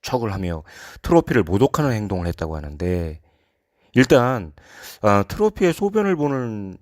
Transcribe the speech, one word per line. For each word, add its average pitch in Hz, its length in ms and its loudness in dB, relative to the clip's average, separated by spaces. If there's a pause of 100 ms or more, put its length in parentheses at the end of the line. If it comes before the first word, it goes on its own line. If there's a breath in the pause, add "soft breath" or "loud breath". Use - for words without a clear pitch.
척을 117 300 -4
하며 87 300 -4 (400 loud breath)
트로피를 160 400 2
모독하는 127 500 0
행동을 98 360 -4
했다고 80 280 -6
하는데, 78 640 -6 (720)
일단, 123 580 2 (500 loud breath)
아, 101 240 4
트로피에 208 460 0
소변을 202 440 0
보는 117 640 -4